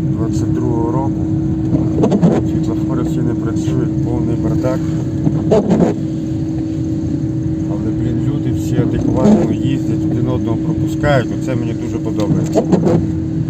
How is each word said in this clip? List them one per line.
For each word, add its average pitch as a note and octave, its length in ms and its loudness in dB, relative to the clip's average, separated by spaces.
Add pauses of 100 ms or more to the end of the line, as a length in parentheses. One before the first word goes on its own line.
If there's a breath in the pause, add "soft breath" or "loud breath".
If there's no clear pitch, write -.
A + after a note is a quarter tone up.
(120)
двадцять - 400 0
другого - 400 0
року, - 340 0 (1200)
світлофори - 540 0
всі - 160 -2
не A#2 160 0
працюють, - 720 0
повний - 320 0
бардак. D#3+ 440 0 (3000)
Але, D#3 200 -2
блін, B2 380 0
люди - 240 0
всі - 240 0
адекватно - 760 2
їздять, - 520 0
один B2 240 0
одного A2 280 0
пропускають, C#3 720 0 (120)
оце - 160 -2
мені A2+ 160 -2
дуже G#2+ 260 -4
подобається. G#2+ 640 0 (880)